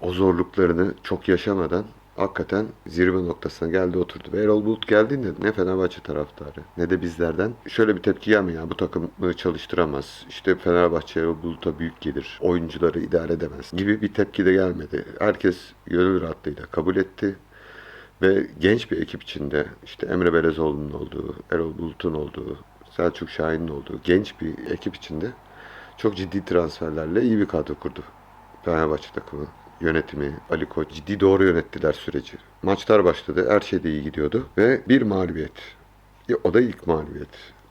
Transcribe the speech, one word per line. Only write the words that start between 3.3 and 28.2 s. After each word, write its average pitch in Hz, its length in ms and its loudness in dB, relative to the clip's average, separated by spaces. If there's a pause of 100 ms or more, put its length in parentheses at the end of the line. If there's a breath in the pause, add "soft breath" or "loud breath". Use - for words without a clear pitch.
geldi, 90 300 2
oturdu. - 340 -4
Ve 98 100 0
Erol 107 220 4
Bulut 110 220 -2
geldiğinde 113 420 4 (140)
ne 107 100 2
Fenerbahçe 92 500 0
taraftarı 73 580 -8 (160)
ne 85 140 0
de 90 120 2
bizlerden 85 500 -2 (160)
şöyle 107 280 2
bir 90 60 -8
tepki 104 280 0
gelmiyor. 90 320 2
"Ya 82 80 -8
bu - 60 -6
takımı 87 600 -2
çalıştıramaz, 78 920 -2
işte - 260 0
Fenerbahçe 87 680 2
Erol 80 220 -2
Bulut'a 82 360 -4
büyük 82 220 -6
gelir, 71 420 -6
oyuncuları 82 580 0
idare 82 320 0
edemez" 71 400 -6
gibi 101 280 0
bir 104 140 -4
tepki 98 320 0
de 92 60 8
gelmedi. 87 520 0 (140)
Herkes 95 540 0 (140)
gönül 90 340 2
rahatlığıyla 76 460 -8
kabul 85 300 -2
etti. 98 400 -2 (840 loud breath)
Ve 95 240 4 (140)
genç 107 300 2
bir 82 120 -2
ekip - 200 -8
içinde 73 440 -4 (180)
işte - 220 -8
Emre 87 260 2
Belezoğlu'nun 78 600 2
olduğu, 73 420 -8 (160)
Erol 82 280 -2
Bulut'un 82 360 -6
olduğu, 73 420 -8 (340)
Selçuk 85 400 -2
Şahin'in 80 380 -2
olduğu 73 360 -10
genç 95 360 2
bir 78 300 -6
ekip 87 260 -6
içinde 80 300 -8 (720 loud breath)
çok 104 200 -2
ciddi 92 280 -4
transferlerle 82 760 0
iyi 113 160 2
bir 101 80 2
kadro 76 280 -2
kurdu - 280 -10 (600)